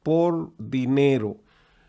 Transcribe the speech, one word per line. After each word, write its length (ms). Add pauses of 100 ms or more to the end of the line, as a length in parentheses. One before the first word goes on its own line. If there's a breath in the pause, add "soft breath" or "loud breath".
por 560
dinero, 800 (540)